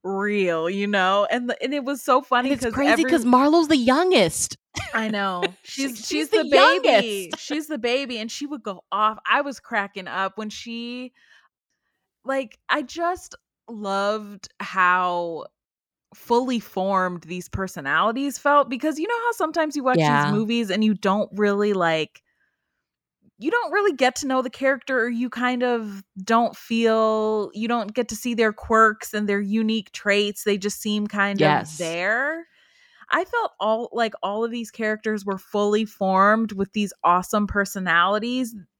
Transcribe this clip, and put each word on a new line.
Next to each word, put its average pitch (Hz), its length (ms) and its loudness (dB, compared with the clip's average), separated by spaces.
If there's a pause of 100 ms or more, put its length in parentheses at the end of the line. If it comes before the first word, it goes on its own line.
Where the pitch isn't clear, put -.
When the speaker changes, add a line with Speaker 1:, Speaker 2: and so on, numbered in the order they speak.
Speaker 1:
real," 190 640 0
you 202 180 -2
know? 196 420 2
And 247 200 -2
the, - 140 -6
and 262 100 -4
it 285 120 -4
was 277 160 -4
so 269 200 2
funny 254 300 0
Speaker 2:
And 269 60 2
it's 254 80 -6
Speaker 1:
'cause 226 80 -2
Speaker 2:
crazy 285 320 2
'cause 262 200 2
Speaker 1:
every - 0 -
Speaker 2:
Marlo's 285 420 6
the 302 100 4
youngest. 262 840 2
<laughs> - 60 -20 (260)
Speaker 1:
I 220 160 -2
know. 190 540 -4
Speaker 2:
She's, 269 280 -6
Speaker 1:
She's, 214 140 -14
Speaker 2:
she's 302 220 -2
Speaker 1:
she's - 20 -16
Speaker 2:
the 427 100 4
Speaker 1:
the 302 100 0
baby. 233 880 4
Speaker 2:
youngest. - 20 -18
Speaker 1:
She's 302 300 -6
the 302 100 -6
baby. 240 400 -4
And 220 140 -8
she - 140 -8
would 277 180 -10
go 190 280 -10
off. 214 280 0 (100)
I 262 120 4
was 277 180 -8
cracking 196 480 -6
up 190 300 -4
when 214 120 -8
she, 240 640 -12 (1120)
like, 269 340 -6 (100)
I 294 140 0
just 339 520 -6 (340)
loved 202 800 -4 (100)
how 180 880 0 (680)
fully 247 440 0
formed 185 640 -2
these 175 260 -10
personalities 190 880 -2
felt 285 300 4
because 277 300 -4
you 349 80 -2
know 466 200 -2
how 466 60 0
sometimes 311 420 -2
you 277 80 -4
watch 170 220 4
Speaker 2:
Yeah. - 20 6
Speaker 1:
these 147 200 4
movies 220 440 0
and 214 120 0
you 214 120 4
don't 202 380 -2
really, 202 400 0
like, 165 500 -2 (1160)
you 277 120 -4
don't 466 220 -2
really 403 220 2
get 247 220 2
to 285 100 -6
know 262 140 0
the 247 80 -4
character 269 520 -2
or 240 80 0
you 240 200 -4
kind 247 340 -2
of 220 400 -2 (200)
don't 226 340 2
feel, 220 960 2
you 220 140 -6
don't 220 260 -2
get 240 160 -2
to 214 60 -8
see 240 200 -6
their 220 180 2
quirks 220 600 2
and 208 160 -2
their 202 120 0
unique 214 520 -2
traits. 202 520 0
They 208 120 2
just 202 240 -6
seem 208 260 -2
kind 202 340 0
Speaker 2:
Yes. - 20 6
Speaker 1:
of 151 340 2
there. 220 680 -4 (640)
I 349 140 0
felt - 340 -4
all, 220 340 0
like, 226 200 -2 (100)
all 208 220 -2
of 226 60 -6
these 233 200 -8
characters 214 540 -4
were 196 140 -4
fully 208 460 0
formed 208 680 2
with 190 200 -4
these 208 200 -2 (100)
awesome 180 440 2
personalities 202 1080 0 (240)